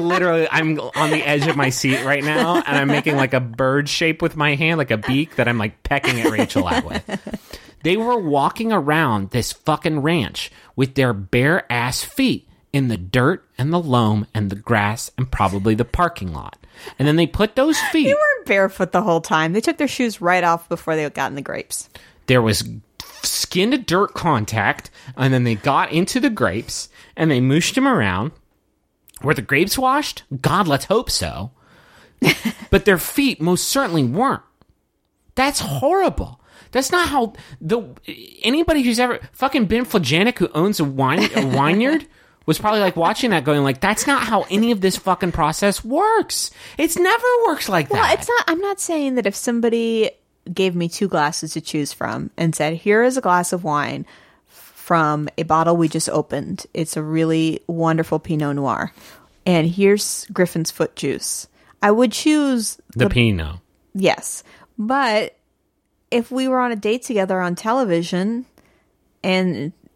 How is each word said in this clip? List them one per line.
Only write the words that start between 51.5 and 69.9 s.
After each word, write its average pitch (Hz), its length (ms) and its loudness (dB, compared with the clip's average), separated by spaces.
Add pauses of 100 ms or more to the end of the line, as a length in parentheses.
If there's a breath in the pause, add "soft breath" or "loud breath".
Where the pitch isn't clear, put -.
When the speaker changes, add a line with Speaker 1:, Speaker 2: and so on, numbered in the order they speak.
Speaker 2:
to 156 80 -6
choose 147 320 -4
from - 420 -6
and 165 180 0
said, 156 200 -2
"Here 208 280 2
is 254 140 2
a 262 60 -2
glass 180 300 2
of 180 120 -4
wine 143 400 -4 (420 soft breath)
from 151 800 -2 (100)
a - 60 -4
bottle 165 320 2
we 160 120 2
just 165 200 -4
opened. 151 640 -4
It's 160 220 -6
a 156 60 -4
really 160 640 0
wonderful 160 540 0
Pinot 151 360 -2
Noir. 139 360 -2 (540 loud breath)
And 170 220 4
here's 196 640 2
Griffin's 175 380 0
foot - 260 -4
juice." - 500 -6 (360 soft breath)
I 208 80 6
would 226 220 4
choose 277 640 0 (160)
Speaker 1:
The 117 100 2
Speaker 2:
the 196 60 2
Speaker 1:
Pinot. 90 460 2 (380)
Speaker 2:
Yes. - 480 -2 (360 loud breath)
But 220 580 0 (760)
if 233 200 0
we 262 180 -2
were 254 120 2
on 247 120 0
a 226 40 -4
date 214 260 -2
together 190 380 0
on 175 140 -2
television 214 920 0 (760 soft breath)
and 180 500 0 (240)